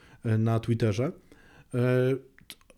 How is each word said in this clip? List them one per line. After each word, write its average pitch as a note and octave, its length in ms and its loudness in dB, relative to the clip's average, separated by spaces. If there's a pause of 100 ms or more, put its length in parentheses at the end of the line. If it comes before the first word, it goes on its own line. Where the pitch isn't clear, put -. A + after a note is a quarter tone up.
(240)
e, A2 140 2
na A2+ 220 2
Twitterze. A#2 520 0 (600)
E, B2+ 420 2 (600)